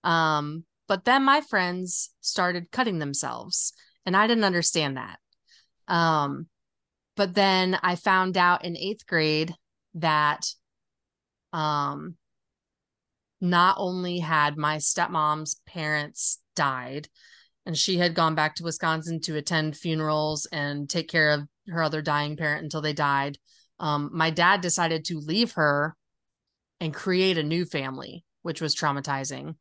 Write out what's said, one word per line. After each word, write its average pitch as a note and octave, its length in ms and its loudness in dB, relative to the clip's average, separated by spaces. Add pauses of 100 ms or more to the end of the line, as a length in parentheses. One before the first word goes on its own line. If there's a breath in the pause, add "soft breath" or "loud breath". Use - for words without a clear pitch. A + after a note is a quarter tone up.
Um, D#3+ 600 2 (240)
but G3 160 0
then C4+ 180 6
my C4+ 200 6
friends F3+ 680 -2 (100)
started F3+ 520 -2
cutting A#3 260 0
themselves, C#3 760 -2 (320 soft breath)
and F#3 120 0
I G#3+ 100 6
didn't A3+ 180 2
understand E3 520 0
that. A2 220 -12 (680 soft breath)
Um, D#3+ 640 0 (680)
but F#3+ 180 0
then F#3 480 4
I F3+ 140 2
found F#3 400 2
out F3+ 280 4
in E3+ 120 -6
eighth G3 300 -8
grade D#3 480 2 (400)
that, D3+ 520 2 (1040)
um, D3+ 640 -2 (1200)
not F3+ 380 4
only F3+ 420 -2
had D3+ 360 2
my D3+ 200 -2
stepmom's D#3 920 -2
parents D3+ 760 -2 (140)
died, C3+ 540 -4 (580 soft breath)
and E3 100 -4
she F3+ 220 0
had F3 160 2
gone D#3+ 200 2
back D#3 200 0
to E3+ 100 -10
Wisconsin D#3+ 580 -2
to D#3 140 -6
attend D#3 400 -2
funerals D#3 760 -2
and C#3+ 360 -4
take E3 200 -4
care D#3 220 4
of D3 120 2 (260)
her E3 140 -2
other D#3 200 0
dying D3 340 -2
parent D3+ 260 -2
until D#3 180 -6
they D3+ 140 -2
died. C#3+ 420 0 (440 soft breath)
Um, D3 320 -2
my D#3+ 180 2
dad E3+ 300 4
decided E3 460 0
to E3 120 -6
leave F#3 340 -2
her D3+ 440 2 (840)
and D#3+ 140 -4
create F#3 440 2
a D#3 40 -2
new E3 220 0
family, C3+ 600 -8 (180)
which - 180 -8
was D#3 140 -2
traumatizing. C#3 880 -4